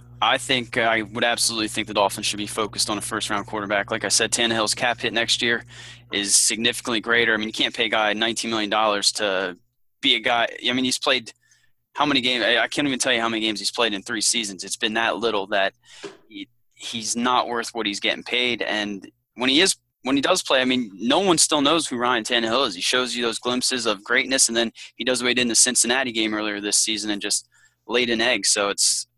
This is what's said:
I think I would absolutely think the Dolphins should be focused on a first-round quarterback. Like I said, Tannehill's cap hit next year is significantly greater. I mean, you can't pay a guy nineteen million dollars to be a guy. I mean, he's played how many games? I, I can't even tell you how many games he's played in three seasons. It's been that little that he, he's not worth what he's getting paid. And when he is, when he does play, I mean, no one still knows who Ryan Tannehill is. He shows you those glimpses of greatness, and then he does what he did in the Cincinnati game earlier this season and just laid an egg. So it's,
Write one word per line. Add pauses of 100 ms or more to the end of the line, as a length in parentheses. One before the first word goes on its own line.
(220)
I
think
I
would
absolutely
think
the
Dolphins
should
be
focused
on
a
first-round
quarterback.
Like
I
said,
Tannehill's
cap
hit
next
year (460)
is
significantly
greater.
I
mean,
you
can't
pay
a
guy
nineteen
million
dollars
to (440)
be
a
guy. (180)
I
mean,
he's
played (600)
how
many
games?
I,
I
can't
even
tell
you
how
many
games
he's
played
in
three
seasons.
It's
been
that
little
that (540)
he, (280)
he's
not
worth
what
he's
getting
paid.
And (260)
when
he
is, (260)
when
he
does
play,
I
mean,
no
one
still
knows
who
Ryan
Tannehill
is.
He
shows
you
those
glimpses
of
greatness,
and
then (260)
he
does
what
he
did
in
the
Cincinnati
game
earlier
this
season
and
just (400)
laid
an
egg.
So
it's, (100)